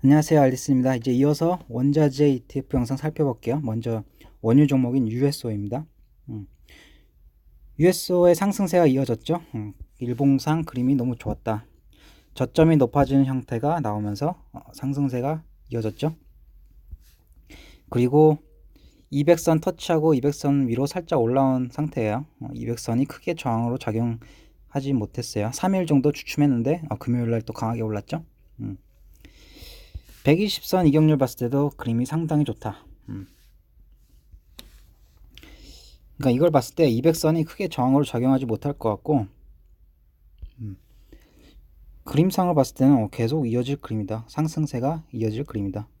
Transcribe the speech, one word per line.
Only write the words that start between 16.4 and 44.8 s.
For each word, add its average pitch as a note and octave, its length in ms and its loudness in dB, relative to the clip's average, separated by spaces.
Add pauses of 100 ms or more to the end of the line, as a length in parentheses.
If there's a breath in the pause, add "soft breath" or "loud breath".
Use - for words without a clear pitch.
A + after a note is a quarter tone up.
그리고 D3 480 4 (720 soft breath)
이백 D3 280 4
선 D#3+ 220 2
터치하고 D#3+ 540 0
이백 C#3 180 0
선 C#3 340 0
위로 A#2+ 200 0
살짝 E3+ 340 -2
올라온 B2+ 500 2
상태예요. B2+ 540 -4 (160)
어, A#2 140 -12
이백 A#2 240 -6
선이 A#2+ 260 -2
크게 - 300 -8
저항으로 A#2+ 420 -4
작용하지 A#2 1160 -6
못했어요. G#2+ 580 -4
삼 F#3+ 220 -2
일 F#3 100 0
정도 D3 260 2
주춤했는데, D3 800 0
어, - 80 -4
금요일 A#2+ 340 -2
날 A2+ 120 0
또 A2+ 100 -12
강하게 A2+ 300 -4
올랐죠. A2 420 -6 (360)
음. G#2 180 -10 (1400 loud breath)
백이십 F#3 420 2
선 F#3 220 2
이격률 D#3 300 4
봤을 C3 220 -2
때도 C#3 400 0
그림이 A#2 260 -2
상당히 D#3 400 -2
좋다. - 400 -8 (240)
음. G2 180 -12 (3000 loud breath)
그러니까 C3 180 2
이걸 E3 140 4
봤을 C#3 240 0
때 D#3+ 160 2
이백 C#3+ 260 2
선이 D#3+ 280 0
크게 F3 240 -8
저항으로 C3+ 360 2
작용하지 C3 400 0
못할 A#2 300 -4
것 - 160 -2
같고, A2 360 -2 (1300)
음. G#2 180 -14 (1300 soft breath)
그림상을 F3 500 0
봤을 C#3 220 0
때는, C3+ 280 6
어, G2+ 40 -6
계속 A#2+ 380 -2
이어질 B2 300 -2
그림이다. A2 520 -8
상승세가 D3+ 840 -4